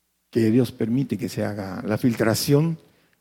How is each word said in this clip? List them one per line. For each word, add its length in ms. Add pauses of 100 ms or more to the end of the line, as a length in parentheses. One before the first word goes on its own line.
(300)
que 220
Dios 200
permite 460
que 100
se 160
haga 380
la 160
filtración 800 (440)